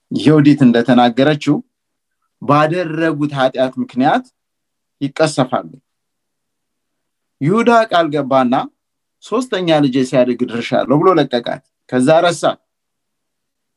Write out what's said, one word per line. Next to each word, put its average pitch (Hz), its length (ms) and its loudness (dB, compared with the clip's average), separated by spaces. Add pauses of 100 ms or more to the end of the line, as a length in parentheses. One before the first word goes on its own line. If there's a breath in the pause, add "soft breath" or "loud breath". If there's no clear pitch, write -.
(160)
የውዲት 147 460 4
እንደተናገረችው 123 920 2 (880)
ባደረጉት 156 920 -2
ኃጢአት 131 440 -2
ምክንያት 139 480 -2 (760)
ይቀሰፋሉ። 135 680 -4 (1700)
ይሁዳ 214 300 0 (140)
ቃል 170 240 0
ገባና 131 440 0 (720)
«ሶስተኛ 208 440 -4 (120)
ልጄ 135 240 0
ሲያድግ 123 380 0
እድርሻለሁ» 117 560 -2
ብሎ 185 160 4
ለቀቃት። 135 500 -2 (240)
ከዛ 127 220 0 (120)
ረሳት። 170 380 -2 (1160)